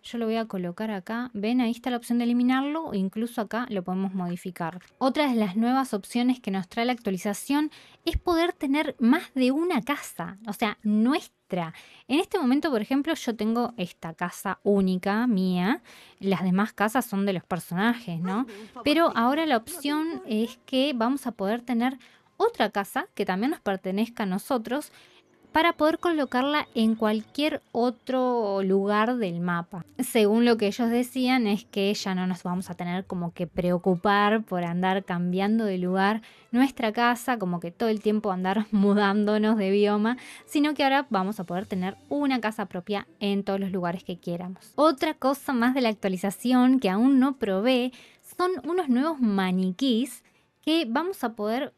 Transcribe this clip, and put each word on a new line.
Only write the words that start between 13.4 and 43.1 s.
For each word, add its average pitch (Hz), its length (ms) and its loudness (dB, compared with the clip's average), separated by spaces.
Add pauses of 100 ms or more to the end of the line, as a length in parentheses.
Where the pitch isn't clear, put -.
esta 170 360 -8
casa 180 500 -6
única 196 640 2
mía. 185 540 2 (380)
Las 190 240 0
demás 190 300 2
casas 220 320 0
son 196 200 -2
de 196 80 0
los 165 100 -4
personajes, 180 800 -2
¿no? 202 260 -2 (360)
Pero 302 320 4
ahora 269 300 2
la 269 120 2
opción 302 680 -4
es 226 400 -2
que 269 300 0
vamos 247 320 -2
a 233 60 -6
poder 214 280 -2
tener 247 380 -2 (380)
otra 370 340 0
casa 226 420 -4
que 196 120 -2
también 202 260 0
nos 349 80 -4
pertenezca 202 640 -4
a - 20 -2
nosotros 233 680 -4 (600)
para 330 220 2
poder 311 260 2
colocarla 294 760 0
en 220 200 2
cualquier 220 680 -2 (100)
otro 240 920 0
lugar 208 540 2
del 175 240 -2
mapa. 175 440 -4 (140)
Según 226 460 4
lo 233 120 4
que 214 100 0
ellos 233 220 0
decían 247 560 0
es 202 200 0
que 202 280 0
ya 196 220 -4
no 185 100 0
nos 180 180 -4
vamos 180 260 -4
a 175 60 -10
tener 180 300 -6
como 175 280 -6
que 175 140 -6
preocupar 202 960 2
por 180 200 -4
andar 185 400 0
cambiando 190 600 0
de 190 120 -2
lugar 190 440 0 (300)
nuestra 240 420 2
casa, 240 440 0
como 180 220 -2
que 170 120 -8
todo 226 180 -2
el 214 120 0
tiempo 214 300 0
andar 185 360 0
<laughs> - 40 -6
mudándonos 208 840 4
de 190 140 2
bioma, 208 460 2 (280)
sino 302 280 2
que 285 100 0
ahora 269 260 2
vamos 196 300 -2
a 185 40 -6
poder 175 220 -4
tener 190 320 -4 (100)
una 277 320 0
casa 214 280 -4
propia 196 400 -6 (120)